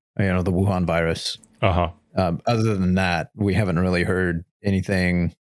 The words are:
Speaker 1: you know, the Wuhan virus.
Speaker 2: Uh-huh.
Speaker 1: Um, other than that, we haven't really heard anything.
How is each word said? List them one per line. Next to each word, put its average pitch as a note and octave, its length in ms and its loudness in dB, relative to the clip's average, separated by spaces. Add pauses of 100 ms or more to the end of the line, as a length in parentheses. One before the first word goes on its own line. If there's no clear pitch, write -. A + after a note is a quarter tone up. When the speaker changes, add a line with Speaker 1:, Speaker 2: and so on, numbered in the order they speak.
(180)
Speaker 1:
you G2+ 100 0
know, F#2 160 0
the F#2+ 80 0
Wuhan F#2 340 2
virus. E2 520 -2 (240)
Speaker 2:
Uh-huh. F2 280 2 (280)
Speaker 1:
Um, F2 300 0
other A2 280 0
than F#2 200 0
that, F2 400 0
we G2+ 180 0
haven't F#2 260 0
really F2+ 240 2
heard F2+ 400 -2 (200)
anything. F2+ 800 0